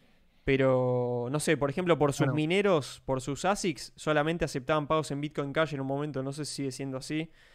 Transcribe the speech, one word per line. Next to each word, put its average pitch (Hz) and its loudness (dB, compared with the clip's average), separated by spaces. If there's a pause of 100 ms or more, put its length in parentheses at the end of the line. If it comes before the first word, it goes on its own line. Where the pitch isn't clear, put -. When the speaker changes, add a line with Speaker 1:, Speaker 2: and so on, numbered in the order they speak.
(440)
Speaker 1:
pero, 127 2
no 147 0
sé, 156 2
por 139 0
ejemplo, 170 2
por 143 4
sus 156 2
Speaker 2:
Bueno. 135 0
Speaker 1:
mineros, 165 2
por 131 -2
sus 143 -4
asics, 190 -2
solamente 156 0
aceptaban 147 0
pagos 156 0
en 143 -4
Bitcoin 147 -4
Cash 156 0
en 135 -4
un 135 -4
momento, 139 -4
no 139 -6
sé 147 -8
si - -8
sigue 139 -4
siendo 135 -6
así. 156 -6 (240)